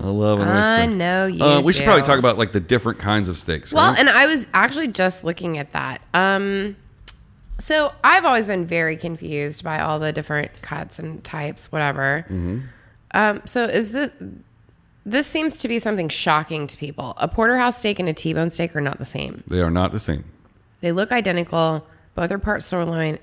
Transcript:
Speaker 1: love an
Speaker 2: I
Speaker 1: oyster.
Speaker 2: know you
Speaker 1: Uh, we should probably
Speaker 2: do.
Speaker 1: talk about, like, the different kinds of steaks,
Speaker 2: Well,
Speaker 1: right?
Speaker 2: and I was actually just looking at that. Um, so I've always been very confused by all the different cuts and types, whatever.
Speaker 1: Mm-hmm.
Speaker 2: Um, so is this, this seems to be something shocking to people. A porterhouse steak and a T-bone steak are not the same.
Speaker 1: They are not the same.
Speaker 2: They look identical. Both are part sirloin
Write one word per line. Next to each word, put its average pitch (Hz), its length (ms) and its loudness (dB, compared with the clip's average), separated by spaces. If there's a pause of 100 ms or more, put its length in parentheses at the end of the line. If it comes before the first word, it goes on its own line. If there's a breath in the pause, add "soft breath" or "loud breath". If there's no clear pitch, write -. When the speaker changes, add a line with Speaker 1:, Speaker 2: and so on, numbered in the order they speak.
Speaker 1:
love 104 400 2
an 101 80 2
Speaker 2:
I 220 340 4
Speaker 1:
oyster. 226 120 0
Speaker 2:
know 185 320 0
you 180 160 -2
Speaker 1:
Uh, 143 200 6
we 165 100 4
should - 120 -2
probably 180 180 6
Speaker 2:
do. - 40 -2
Speaker 1:
talk 139 120 4
about, 120 180 4
like, 110 160 0
the 101 80 2
different 113 380 0
kinds 101 320 0
of 85 80 -6
steaks, - 340 -6
Speaker 2:
Well, 320 200 6
Speaker 1:
right? - 60 2
Speaker 2:
and 269 120 6
I 254 160 6
was 302 260 0
actually 262 360 2
just 185 360 0
looking 170 320 -4
at 143 160 -10
that. 131 300 -6 (100)
Um, 196 640 2 (840)
so 302 340 0 (120)
I've 339 220 6
always 233 200 4
been 185 200 -2
very 165 320 0
confused 156 680 -6
by 156 160 -4
all 156 200 -2
the 156 120 -2
different 151 480 -6
cuts - 380 -10
and 160 260 -12
types, 156 480 -10
whatever. 147 560 -2
Speaker 1:
Mm-hmm. 92 300 -4 (560 loud breath)
Speaker 2:
Um, 214 320 2
so 240 180 -2
is 214 280 0
this, 277 200 -2 (920)
this 262 200 0
seems 311 320 -2
to 240 100 -4
be 233 100 0
something 196 320 -2
shocking 156 560 0
to - 100 -12
people. 143 400 -10
A - 120 0
porterhouse 247 500 2
steak 208 200 -2
and 180 100 -2
a 160 40 0
T-bone 160 380 -2
steak 165 260 -6
are 151 60 -2
not 139 160 -4
the 135 80 -12
same. - 400 -10
Speaker 1:
They 90 160 0
are 82 80 2
not 90 220 2
the 107 60 -4
same. 73 260 -4 (580)
Speaker 2:
They 170 100 0
look 196 200 -2
identical. 170 760 0 (280 soft breath)
Both 170 180 -2
are 196 60 -4
part 208 240 -2
sirloin 165 600 -2